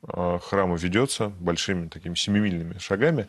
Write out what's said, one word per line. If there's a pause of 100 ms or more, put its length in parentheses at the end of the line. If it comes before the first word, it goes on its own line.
э,
храма
ведётся (140)
большими
такими
семимильными
шагами.